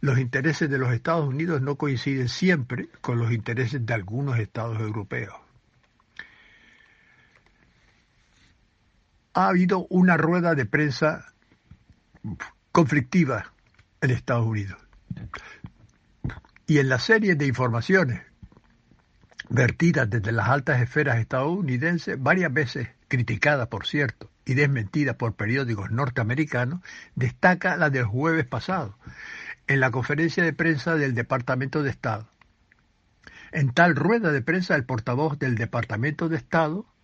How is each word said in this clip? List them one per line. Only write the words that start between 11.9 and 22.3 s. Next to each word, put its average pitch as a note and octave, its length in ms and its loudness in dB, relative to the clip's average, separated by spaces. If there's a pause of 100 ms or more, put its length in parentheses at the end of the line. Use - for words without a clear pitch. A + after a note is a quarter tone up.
conflictiva C#3+ 760 2 (520)
en C3+ 100 0
Estados A#2+ 340 0
Unidos. G#2 340 -4 (1900)
Y D3+ 120 6
en C3+ 100 4
la C3 100 2
serie G#3+ 380 4
de C#3+ 100 0
informaciones B2+ 760 0 (1300)
vertidas B2+ 640 2
desde G#2+ 220 -2
las A2 160 0
altas C3+ 340 2
esferas B2+ 360 0
estadounidenses, D3 1000 -2
varias D#3+ 320 2